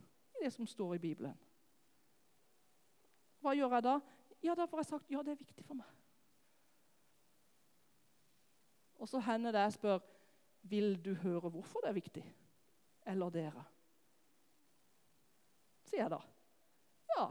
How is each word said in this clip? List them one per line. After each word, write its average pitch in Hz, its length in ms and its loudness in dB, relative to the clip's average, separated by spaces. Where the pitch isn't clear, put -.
i 453 80 -2
det 262 100 -2
som 233 120 -6
står 180 280 -4
i 170 80 -4
Bibelen?» 147 360 -4
Hva 277 160 4
gjør 254 160 4
jeg 240 140 4
da? 262 60 6
Ja, 339 80 4
da 339 160 2
får 311 80 -6
jeg 302 140 -2
sagt, 294 180 -6
«Ja, 285 160 -2
det 294 80 -2
er 277 60 -10
viktig - 260 -20
for 294 80 -12
meg.» 247 140 -10
Og 220 80 -8
så 262 160 0
hender 233 280 2
det 202 100 6
jeg 208 100 2
spør, 196 300 2
«Vil 208 320 4
du 190 220 -2
høre 175 260 0
hvorfor 170 320 -6
det - 80 4
er 202 80 2
viktig? - 240 -4
Eller 180 240 2
dere?» 156 300 -4
Sier 370 140 2
jeg 196 100 0
da. 147 60 -2
«Ja.» 571 200 2